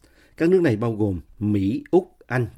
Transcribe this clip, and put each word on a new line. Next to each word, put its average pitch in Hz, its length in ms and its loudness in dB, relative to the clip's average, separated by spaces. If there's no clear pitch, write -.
Các 165 120 2
nước 185 120 4
này 143 140 2
bao 113 180 -2
gồm 101 260 -2
Mỹ, 104 520 -2
Úc, 185 260 0
Anh, 123 200 -2